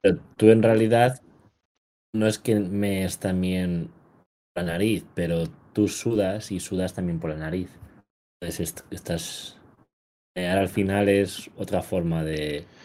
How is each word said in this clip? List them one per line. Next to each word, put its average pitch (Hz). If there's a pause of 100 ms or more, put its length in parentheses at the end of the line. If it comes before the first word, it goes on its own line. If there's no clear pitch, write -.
Pero 90 (180)
tú 107
en 113
realidad 113 (920)
no 107
es 107
que -
mees 98
también 92 (680)
la 87
nariz, 98 (100)
pero 82 (280)
tú 104
sudas 104
y 92
sudas 90
también 87
por 82
la 76
nariz. 80 (680)
Entonces 170
est-, -
estás, - (760)
mear 95
al 95
final 98
es 98
otra 95
forma 85
de 147 (180)